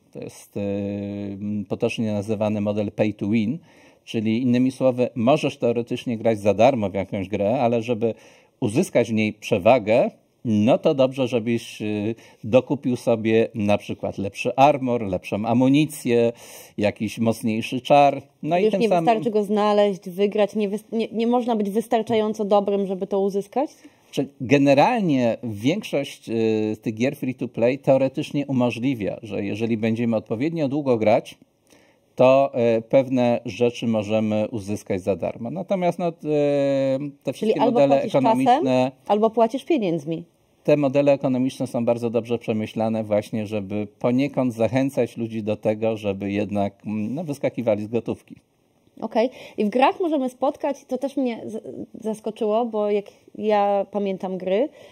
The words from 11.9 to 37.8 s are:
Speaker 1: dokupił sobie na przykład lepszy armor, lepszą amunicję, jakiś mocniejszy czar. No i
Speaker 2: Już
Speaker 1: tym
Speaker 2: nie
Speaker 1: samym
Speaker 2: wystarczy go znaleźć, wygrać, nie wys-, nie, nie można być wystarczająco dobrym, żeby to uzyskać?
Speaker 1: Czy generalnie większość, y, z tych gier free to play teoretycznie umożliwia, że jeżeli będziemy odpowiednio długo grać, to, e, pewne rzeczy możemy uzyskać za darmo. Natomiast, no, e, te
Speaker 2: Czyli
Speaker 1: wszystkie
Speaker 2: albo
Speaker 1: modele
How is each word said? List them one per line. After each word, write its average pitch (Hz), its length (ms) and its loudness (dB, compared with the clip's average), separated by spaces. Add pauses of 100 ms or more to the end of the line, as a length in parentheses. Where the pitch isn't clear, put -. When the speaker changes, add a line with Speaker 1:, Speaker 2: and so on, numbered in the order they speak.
Speaker 1:
dokupił 123 520 2
sobie 110 600 2
na 104 220 2
przykład - 400 -10
lepszy 98 380 -6
armor, 131 460 4
lepszą 98 440 -4
amunicję, 127 840 2 (460)
jakiś 101 420 -2
mocniejszy 113 600 -2
czar. 143 400 4 (220)
No 160 140 0
i 190 60 2
Speaker 2:
Już 214 80 2
Speaker 1:
tym 196 100 0
Speaker 2:
nie 220 80 2
Speaker 1:
samym 170 160 2
Speaker 2:
wystarczy 220 260 2
go 208 120 2
znaleźć, 208 640 2
wygrać, 196 460 0
nie 208 140 -2
wys-, 208 220 -6
nie, 220 200 -2
nie 226 160 -2
można 240 280 2
być 202 140 -2
wystarczająco 220 760 0
dobrym, 202 420 2
żeby 190 200 -4
to 196 120 -2
uzyskać? 202 500 -2 (420)
Speaker 1:
Czy 143 160 -2 (140)
generalnie 139 1040 4
większość, 139 840 -4
y, 110 40 -4 (420)
z - 40 -12
tych 117 140 -6
gier 123 220 -2
free 131 200 -6
to 127 120 -6
play 123 320 0
teoretycznie 135 680 0
umożliwia, 120 760 -2
że 101 220 -6
jeżeli 107 320 -2
będziemy 113 380 -2
odpowiednio 143 520 -4
długo 135 300 0
grać, 107 400 0 (800)
to, 135 380 4
e, 117 280 2
pewne 123 640 2
rzeczy 120 420 -2
możemy 107 640 0
uzyskać 101 500 -6
za 95 140 -2
darmo. 113 360 -8
Natomiast, 180 480 -2
no, 175 80 -2
e, 165 40 -2 (1120)
te 277 100 -4
Speaker 2:
Czyli - 0 -
Speaker 1:
wszystkie - 280 -2
Speaker 2:
albo 262 100 2
Speaker 1:
modele 226 240 4